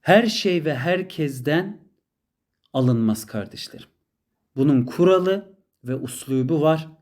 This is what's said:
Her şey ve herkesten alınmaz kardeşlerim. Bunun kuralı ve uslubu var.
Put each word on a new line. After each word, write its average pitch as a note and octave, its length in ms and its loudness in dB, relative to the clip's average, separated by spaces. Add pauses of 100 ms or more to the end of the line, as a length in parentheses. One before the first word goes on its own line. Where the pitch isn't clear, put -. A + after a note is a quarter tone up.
Her G#3+ 260 4
şey F3+ 380 -2
ve D3+ 100 -2
herkesten D#3+ 1040 -4 (920)
alınmaz A#2 540 0
kardeşlerim. - 600 -12 (680)
Bunun C3+ 280 4
kuralı F#3 720 2 (280)
ve B2 100 -6
uslubu C3 680 -4
var. D#3 280 2 (140)